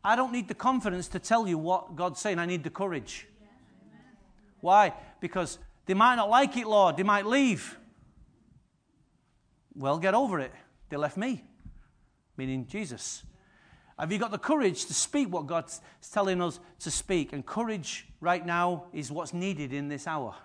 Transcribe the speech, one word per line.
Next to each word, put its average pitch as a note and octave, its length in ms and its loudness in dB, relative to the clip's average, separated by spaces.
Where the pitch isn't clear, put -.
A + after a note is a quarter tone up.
I G#3+ 120 4
don't B3+ 160 0
need A#3+ 160 -4
the G3 80 -6
confidence A3 540 0
to F3+ 100 -6
tell A3+ 280 2
you E3+ 100 0
what E3+ 380 -2
God's F3+ 260 -4
saying. F#3+ 180 0
I E3+ 60 0
need F3 180 -2
the D#3+ 60 -6
courage. F3 580 -6
Why? F#3 320 8
Because F3 380 -4
they F#3+ 80 0
might A#3 220 6
not G#3 140 0
like C#4 260 6
it, A#3 120 -4
Lord. G3 280 6
They F3+ 80 -2
might G3+ 220 2
leave. A#3+ 520 2
Well, C#3 260 0
get F#3+ 140 2
over G#3+ 260 2
it. C3 140 -6
They D3 80 -6
left D3 200 -2
me, A3+ 260 -4
meaning C3 300 -4
Jesus. C3+ 580 -8
Have D#3+ 120 -4
you G#3+ 60 0
got G#3+ 140 -2
the G3 80 -6
courage C4+ 460 2
to D#3 80 -10
speak C4+ 380 -2
what D#3+ 140 -4
God's C3+ 360 -4
telling F#3+ 300 2
us E3+ 180 -2
to E3 100 -8
speak? D#3+ 440 -2
And C#3 120 -8
courage A3 640 -6
right E3+ 220 2
now F3 500 0
is D3 180 -8
what's D#3+ 220 -8
needed E3+ 400 -4
in C#3+ 140 -4
this C#3+ 200 -8
hour. C#3 380 -6